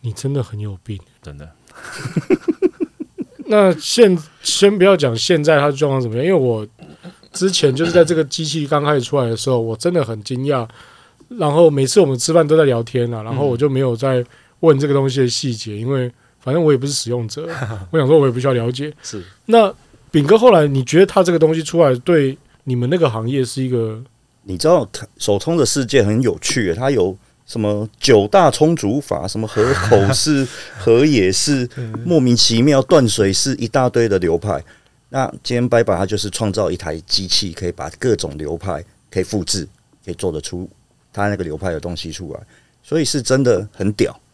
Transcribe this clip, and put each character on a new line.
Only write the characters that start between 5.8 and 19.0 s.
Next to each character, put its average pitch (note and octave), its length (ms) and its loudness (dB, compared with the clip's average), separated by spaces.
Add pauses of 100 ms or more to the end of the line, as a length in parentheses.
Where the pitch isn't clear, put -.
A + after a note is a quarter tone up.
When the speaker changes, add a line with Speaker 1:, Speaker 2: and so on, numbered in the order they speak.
Speaker 1:
况 C3+ 100 0
怎 B2 80 -4
么 A2 100 -6
样， B2+ 60 -2
因 F3 80 0
为 F#3 60 2
我 A2+ 300 0 (640)
之 F#3 180 -2
前 D#3 240 2
就 D3 120 0
是 E3+ 60 -2
在 E3+ 120 6
这 D#3+ 100 2
个 D#3+ 120 0
机 D3+ 180 -8
器 D3+ 240 -4
刚 D3 160 0
开 D3 120 0
始 C3+ 60 0
出 C#3+ 160 -4
来 B2 120 0
的 A2+ 80 -4
时 - 120 -6
候， B2 100 2
我 A2+ 160 -4
真 F3 180 -4
的 E3 100 0
很 A2 200 -8
惊 B2+ 220 -6
讶。 C3 220 -2 (600)
然 G3+ 220 -2
后 D#3+ 180 6
每 C3+ 180 0
次 G3+ 140 4
我 F3 40 6
们 C3+ 120 -2
吃 D#3 160 -4
饭 D#3+ 120 4
都 D3+ 120 2
在 D#3+ 80 6
聊 A#2 180 0
天 A#2+ 300 -4
啊， A2 100 -10
然 A2+ 100 -8
后 C3+ 140 -2
我 B2+ 80 0
就 C#3 140 0
没 C3 100 -2
有 B2+ 160 0
再 B2+ 280 -2 (380)
问 D#3+ 160 6
这 C#3 80 -2
个 C#3+ 80 0
东 C3+ 160 2
西 C3+ 120 -2
的 B2 60 2
细 A#2+ 280 -4
节， A2 180 -12
Speaker 2:
嗯。 G2+ 60 -12
Speaker 1:
因 A#2+ 100 -8
为 B2+ 220 -4 (280)
反 B2+ 140 -4
正 E3+ 80 0
我 D#3 120 4
也 C3+ 40 4
不 B2 80 -4
是 C#3+ 60 -4
使 C3+ 180 -6
用 A#2 180 -4
者， D3 200 -12 (220)
Speaker 2:
<laughs> F#2+ 220 -12
Speaker 1:
我 D#3+ 60 0
想 C#3+ 80 2
说 D3+ 140 6
我 C#3+ 60 4
也 C3 60 2
不 A#2+ 80 -4
需 C3 80 -2
要 C3 60 2
了 A#2+ 160 -2
解。 C#3 220 -8 (100)